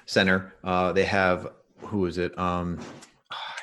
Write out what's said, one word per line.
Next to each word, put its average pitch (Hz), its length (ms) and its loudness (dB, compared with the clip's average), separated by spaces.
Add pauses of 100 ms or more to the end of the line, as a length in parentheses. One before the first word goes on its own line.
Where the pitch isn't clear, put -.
center. 95 480 2 (100)
Uh, 92 280 2
they 95 140 4
have, 95 420 2 (320)
who 98 260 -2
is 87 120 -4
it? 87 200 -2
Um, 87 420 -2 (520)
I - 40 -10 (280)